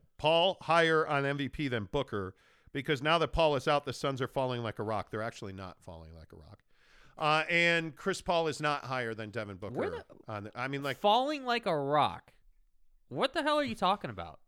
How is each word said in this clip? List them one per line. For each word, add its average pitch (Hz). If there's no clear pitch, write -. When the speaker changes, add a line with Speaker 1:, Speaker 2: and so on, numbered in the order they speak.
Speaker 1:
"Paul 165
higher 160
on 139
M 143
V 135
P 147
than 117
Booker 104
because 139
now 156
that 160
Paul 156
is 127
out, 147
the 127
Suns 139
are 127
falling 127
like 110
a 110
rock." 104
They're 107
actually 110
not 95
falling 82
like 82
a 90
rock. 76
Uh, 156
and 170
Chris -
Paul 170
is 147
not 147
higher 123
than 107
Devin 101
Booker 104
Speaker 2:
Where 254
the 480
Speaker 1:
on 104
the, 107
I 123
mean, 139
like, 135
Speaker 2:
falling 262
like 233
a 175
rock. 139
What 180
the 330
hell 294
are 294
you 233
talking 190
about? 85